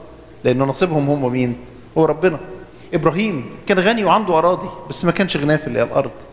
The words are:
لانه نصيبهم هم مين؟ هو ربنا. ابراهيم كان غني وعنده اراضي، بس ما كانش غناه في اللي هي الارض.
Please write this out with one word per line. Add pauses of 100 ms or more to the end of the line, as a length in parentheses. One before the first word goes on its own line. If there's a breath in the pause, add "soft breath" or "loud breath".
(440)
لانه
نصيبهم
هم
مين؟ (420)
هو
ربنا. (540 loud breath)
ابراهيم (200)
كان
غني
وعنده
اراضي، (220)
بس
ما
كانش
غناه
في
اللي
هي
الارض. (220)